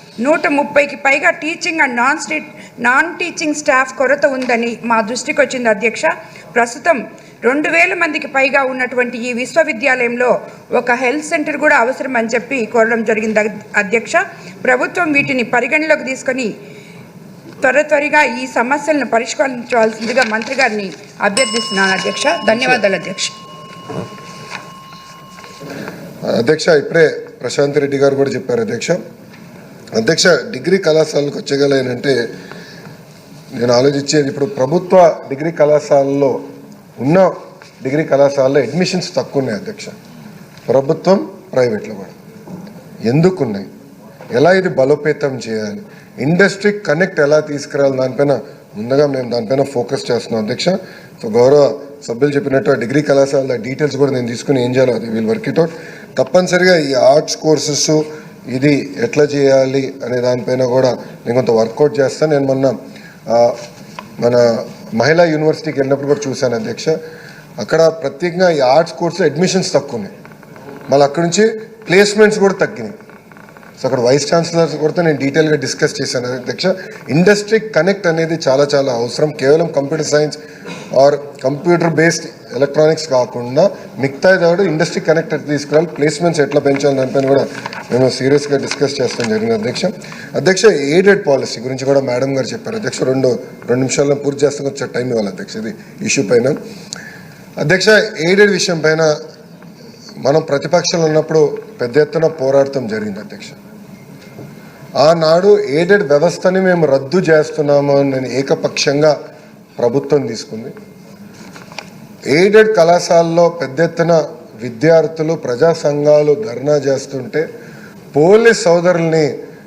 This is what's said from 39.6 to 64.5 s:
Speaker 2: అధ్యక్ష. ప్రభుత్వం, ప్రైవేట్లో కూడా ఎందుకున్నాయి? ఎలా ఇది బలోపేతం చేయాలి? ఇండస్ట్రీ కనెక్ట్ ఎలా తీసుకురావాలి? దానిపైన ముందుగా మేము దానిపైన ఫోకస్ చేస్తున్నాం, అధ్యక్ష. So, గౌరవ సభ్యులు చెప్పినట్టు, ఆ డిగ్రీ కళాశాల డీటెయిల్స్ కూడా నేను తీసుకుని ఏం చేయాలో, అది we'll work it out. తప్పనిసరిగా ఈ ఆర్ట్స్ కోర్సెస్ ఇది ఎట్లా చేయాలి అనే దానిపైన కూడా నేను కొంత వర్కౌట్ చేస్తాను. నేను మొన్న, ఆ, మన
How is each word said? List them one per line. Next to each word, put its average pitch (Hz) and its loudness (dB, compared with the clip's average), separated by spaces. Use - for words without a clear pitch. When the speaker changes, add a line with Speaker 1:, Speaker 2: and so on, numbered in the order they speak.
Speaker 2:
అధ్యక్ష. - -12
ప్రభుత్వం, 156 2
ప్రైవేట్లో 107 -2
కూడా 95 -14
ఎందుకున్నాయి? 139 0
ఎలా 147 4
ఇది 190 2
బలోపేతం 143 0
చేయాలి? 107 -6
ఇండస్ట్రీ 185 0
కనెక్ట్ 185 -2
ఎలా 151 4
తీసుకురావాలి? 143 -2
దానిపైన 131 0
ముందుగా 135 2
మేము 127 -4
దానిపైన 120 0
ఫోకస్ 127 -4
చేస్తున్నాం, 113 -2
అధ్యక్ష. 120 -4
So, 107 -6
గౌరవ 139 4
సభ్యులు 135 0
చెప్పినట్టు, 139 0
ఆ - 4
డిగ్రీ 120 -2
కళాశాల 139 2
డీటెయిల్స్ 131 -4
కూడా 135 2
నేను 123 -2
తీసుకుని 123 -2
ఏం 123 -2
చేయాలో, 123 4
అది 110 -6
we'll 113 -2
work 110 -6
it 160 -2
out. 165 2
తప్పనిసరిగా 180 4
ఈ 139 0
ఆర్ట్స్ 135 2
కోర్సెస్ 151 0
ఇది 143 0
ఎట్లా 117 0
చేయాలి 135 2
అనే 123 -4
దానిపైన 123 0
కూడా 127 2
నేను - -6
కొంత 123 0
వర్కౌట్ 139 2
చేస్తాను. 151 0
నేను 139 2
మొన్న, 135 0
ఆ, 117 4
మన 120 2